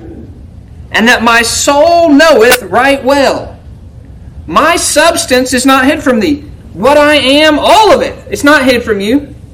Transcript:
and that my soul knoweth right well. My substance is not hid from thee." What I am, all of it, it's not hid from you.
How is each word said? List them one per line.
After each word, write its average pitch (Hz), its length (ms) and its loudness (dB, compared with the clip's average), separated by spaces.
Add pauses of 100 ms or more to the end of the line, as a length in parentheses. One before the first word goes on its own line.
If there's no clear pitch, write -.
(920)
and 202 160 0
that 226 160 0
my 233 200 2
soul 330 640 2
knoweth 269 560 4
right 247 400 -2
well. 254 520 -2 (880)
My 302 300 0
substance 294 760 -2
is 247 100 -2
not 269 200 2
hid 302 180 -2
from 247 180 0
thee." 160 220 -2 (320)
What 262 240 2
I 294 160 2
am, 285 440 2
all 403 320 2
of 254 120 4
it, - 120 -6 (140)
it's 202 160 -6
not 285 220 2
hid 247 160 0
from 208 180 -4
you. 247 280 -2 (260)